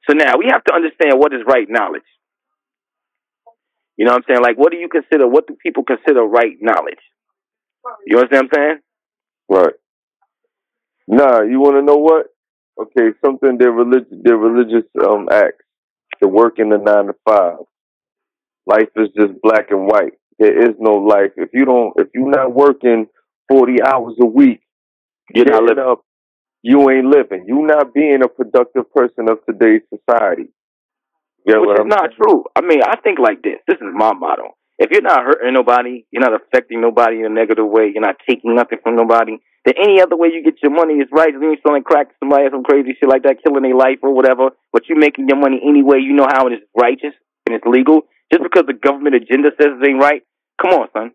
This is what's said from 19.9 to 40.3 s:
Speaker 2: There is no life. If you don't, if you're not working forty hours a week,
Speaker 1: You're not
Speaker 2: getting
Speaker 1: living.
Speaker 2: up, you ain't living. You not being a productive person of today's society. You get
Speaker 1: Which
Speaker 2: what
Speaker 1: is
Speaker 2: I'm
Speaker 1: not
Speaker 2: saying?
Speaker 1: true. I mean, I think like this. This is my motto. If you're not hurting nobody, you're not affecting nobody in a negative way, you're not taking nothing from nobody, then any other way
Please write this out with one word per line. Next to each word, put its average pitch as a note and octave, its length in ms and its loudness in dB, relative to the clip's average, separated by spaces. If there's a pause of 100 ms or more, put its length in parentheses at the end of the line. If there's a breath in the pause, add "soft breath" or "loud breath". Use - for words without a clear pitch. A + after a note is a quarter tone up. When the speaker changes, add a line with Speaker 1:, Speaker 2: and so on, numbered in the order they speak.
Speaker 2:
There A2 300 2
is E3+ 100 -2
no A2 180 0
life. G2+ 400 0
If F2 160 -10
you C3 120 0
don't, B2 320 0
if G2 180 -2
you're C3 160 -4
not C3 220 -2
working B2 540 0 (420)
forty B2+ 340 2
hours B2 380 -2
a A#2+ 60 4
week, B2+ 340 2 (720)
Speaker 1:
You're A#2+ 100 2
not C#3 80 2 (100)
Speaker 2:
getting A#2+ 60 2
Speaker 1:
living. C3+ 240 0
Speaker 2:
up, - 120 -6 (580)
you C3+ 280 4
ain't C3 160 0
living. A#2+ 400 0
You C#3 200 -2
not D3 280 0
being C#3+ 300 0
a B2 40 -2
productive B2 640 -4
person A#2+ 380 -2
of A2 160 -2
today's A2 360 0 (120)
society. G#2+ 560 -4 (960)
You A2 80 4
get A2 60 2
Speaker 1:
Which F3+ 80 2
Speaker 2:
what G#3 100 2
Speaker 1:
is - 40 2
Speaker 2:
I'm G#3+ 60 -4
Speaker 1:
not G3 220 0
Speaker 2:
saying? - 100 -20
Speaker 1:
true. G#3+ 240 2 (120)
I - 60 0
mean, D#3+ 200 2
I D#3+ 180 -2
think G3 200 -4
like D#3+ 220 -2
this. - 160 -8 (100)
This F#3 100 -2
is G#2 160 -14
my G#2+ 180 0
motto. - 420 -8 (240)
If - 140 0
you're G3+ 100 2
not C#3+ 220 0
hurting B2+ 300 -2
nobody, B2 580 -2
you're B2 100 -4
not A#2 120 0
affecting A#2 460 -4
nobody A2+ 400 0
in A2 60 -6
a - 40 -4
negative A2 360 -2
way, G#2+ 260 0
you're G#2+ 120 -6
not G2 120 -4 (120)
taking A#2 260 -2
nothing A#2 280 -2
from A#2 120 -4
nobody, A2+ 440 0 (260)
then B2+ 120 2
any F#3+ 240 4
other F3 160 2
way E3+ 160 2